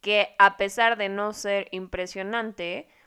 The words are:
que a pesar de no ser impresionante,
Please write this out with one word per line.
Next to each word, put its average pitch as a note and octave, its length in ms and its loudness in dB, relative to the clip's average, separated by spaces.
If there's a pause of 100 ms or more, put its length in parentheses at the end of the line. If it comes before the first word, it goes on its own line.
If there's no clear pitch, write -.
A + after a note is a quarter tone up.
que G#3 360 0
a G3+ 200 8
pesar A3+ 400 0
de G3+ 120 -2
no G#3 240 -4
ser G3+ 380 -4
impresionante, F#3 1160 -8 (200)